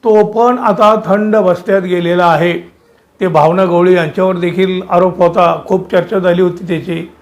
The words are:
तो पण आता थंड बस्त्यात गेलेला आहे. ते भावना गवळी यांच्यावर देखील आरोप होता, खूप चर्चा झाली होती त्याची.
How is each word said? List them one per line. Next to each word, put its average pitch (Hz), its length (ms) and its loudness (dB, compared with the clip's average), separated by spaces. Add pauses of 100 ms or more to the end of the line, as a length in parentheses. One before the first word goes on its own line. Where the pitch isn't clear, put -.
तो 214 200 4
पण 233 340 0
आता 214 480 2
थंड 208 300 0
बस्त्यात 190 460 0
गेलेला 175 440 0
आहे. 165 320 0 (640)
ते 185 80 -2
भावना 160 360 2
गवळी 180 300 2
यांच्यावर 180 420 -2
देखील 180 540 -2
आरोप 180 280 0
होता, 170 500 2
खूप 185 220 -2
चर्चा 185 280 -2
झाली 180 240 0
होती 175 260 -2
त्याची. 165 540 -8